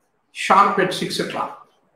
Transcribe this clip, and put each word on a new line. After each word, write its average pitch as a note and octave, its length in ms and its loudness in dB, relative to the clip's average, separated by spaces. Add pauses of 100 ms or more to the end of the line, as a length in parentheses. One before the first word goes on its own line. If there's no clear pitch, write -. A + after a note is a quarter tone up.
(320)
sharp G3+ 460 2
at F3+ 140 0
six - 280 -6
o'clock. - 500 -8 (260)